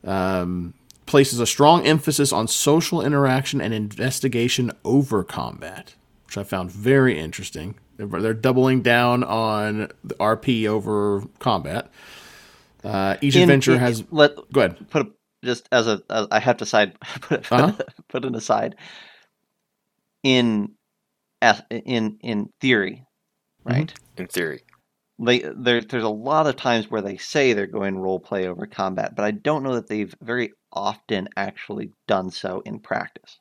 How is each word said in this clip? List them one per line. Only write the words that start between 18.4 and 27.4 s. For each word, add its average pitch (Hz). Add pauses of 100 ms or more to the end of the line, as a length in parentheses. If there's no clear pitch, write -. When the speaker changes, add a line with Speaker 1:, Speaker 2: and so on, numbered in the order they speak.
Speaker 2:
In, 117 (680)
as-, 113
in, 113
in 107 (120)
theory, 117 (600)
Speaker 1:
Mm-hmm. 123
Speaker 2:
right? 160 (240)
Speaker 3:
In 90
theory. 78 (600)
Speaker 2:
They, 120
there, 120
there's 110
a 110
lot 139
of 127
times 117
where 110
they 95
say 139